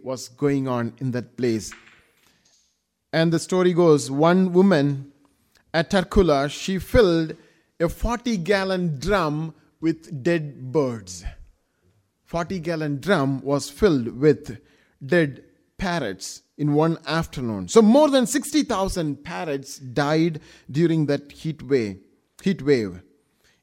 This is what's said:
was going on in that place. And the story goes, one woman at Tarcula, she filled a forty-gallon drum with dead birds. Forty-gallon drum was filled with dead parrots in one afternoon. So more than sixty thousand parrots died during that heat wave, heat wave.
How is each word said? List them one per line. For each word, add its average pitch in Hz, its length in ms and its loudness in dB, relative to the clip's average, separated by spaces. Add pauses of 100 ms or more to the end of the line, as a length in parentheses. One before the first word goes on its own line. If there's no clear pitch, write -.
was 127 240 -10
going 139 400 -2
on 117 300 -2
in 131 120 -6
that 117 260 -8
place. 117 360 -2 (1400)
And 165 200 2
the 160 80 0
story 185 320 0
goes, 151 400 4
one 175 400 4
woman 143 580 4 (640)
at 165 160 -2
Tarcula, 165 580 2
she 190 300 -6
filled 165 560 2 (460)
a 170 80 2
forty-gallon 190 1120 -2
drum 160 540 -2 (260)
with 160 420 -4
dead 143 480 -4
birds. 113 540 -4 (1040)
Forty-gallon 160 720 -6
drum 139 400 0
was 139 300 -4
filled 147 360 2
with 123 540 0 (440)
dead 143 380 0 (340)
parrots 147 680 -6 (140)
in 147 180 0
one 160 220 2 (120)
afternoon. 127 580 -6
So 220 160 6
more 269 260 6
than 269 200 2
sixty 294 340 -2
thousand 185 640 -4
parrots 160 560 -10
died 151 600 -2 (300)
during 160 360 2
that 143 260 -4
heat 156 280 -10
wave, 117 380 -2 (420)
heat 165 220 -2
wave. 107 400 0 (600)